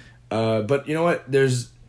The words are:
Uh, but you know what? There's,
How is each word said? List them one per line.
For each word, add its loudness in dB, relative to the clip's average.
Uh, 0
but -2
you -4
know -2
what? 0
There's, 0